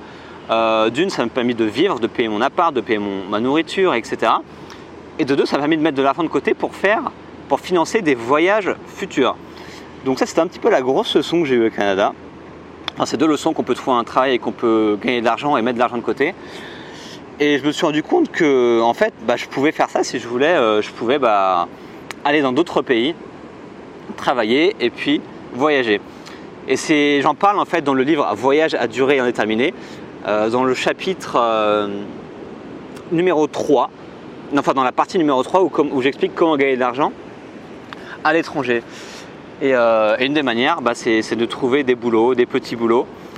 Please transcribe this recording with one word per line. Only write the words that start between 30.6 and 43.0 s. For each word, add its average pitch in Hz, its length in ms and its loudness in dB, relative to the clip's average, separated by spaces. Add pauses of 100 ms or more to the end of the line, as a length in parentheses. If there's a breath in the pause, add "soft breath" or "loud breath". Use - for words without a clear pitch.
le 131 120 2
chapitre, - 600 -4
euh, 107 520 2 (1200)
numéro 165 360 2
trois, 135 420 2 (640)
non, 143 60 4
enfin 151 140 2
dans 139 100 2
la 123 80 2
partie 156 260 0
numéro 143 240 4
trois 185 220 2
où, 160 60 2
comme, 147 220 2
où 131 120 0
j'explique 139 320 0
comment 160 220 2
gagner 135 180 2
de 123 40 -4
l'argent 127 320 0 (1120 loud breath)
à 156 100 2
l'étranger. 127 500 0 (800 loud breath)
Et, 135 100 4
euh, 113 460 4
et 127 80 2
une 143 80 0
des 151 80 2
manières, 131 400 0
bah, 120 100 2
c'est, 113 300 2
c'est 113 120 -4
de 113 120 0
trouver 135 360 0
des 127 120 2
boulots, 117 400 2
des 123 100 4
petits 123 300 -4
boulots, 117 320 2 (300 loud breath)